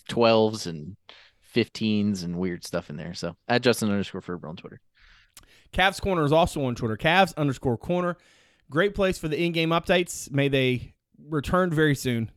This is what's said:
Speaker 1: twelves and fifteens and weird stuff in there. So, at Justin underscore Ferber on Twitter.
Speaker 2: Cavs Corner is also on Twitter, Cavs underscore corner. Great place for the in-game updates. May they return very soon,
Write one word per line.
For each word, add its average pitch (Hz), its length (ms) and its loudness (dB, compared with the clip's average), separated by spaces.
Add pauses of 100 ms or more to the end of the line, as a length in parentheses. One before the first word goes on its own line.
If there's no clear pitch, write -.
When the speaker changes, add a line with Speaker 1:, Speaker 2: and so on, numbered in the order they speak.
Speaker 1:
twelves 110 600 4
and 80 280 -10 (460)
fifteens 104 840 -2
and 87 140 -6
weird 87 260 -6
stuff - 260 -8
in 76 80 -10
there. 82 160 -12
So, 87 220 -8 (120)
at 120 140 2
Justin 117 280 2
underscore 98 320 -4
Ferber 85 260 -12
on 82 80 -10
Twitter. - 240 -18 (920)
Speaker 2:
Cavs 185 280 2
Corner 180 240 0
is 143 80 4
also 160 320 2
on 123 100 -2
Twitter, 110 220 -4
Cavs 175 400 4
underscore 135 400 -2
corner. 175 400 -4 (520)
Great 185 240 2
place 190 240 0
for 160 120 -6
the 151 120 -2
in-game 165 280 0
updates. 175 600 0
May 139 200 2
they 127 460 0 (340)
return 180 420 0
very 151 240 4
soon, 117 420 -2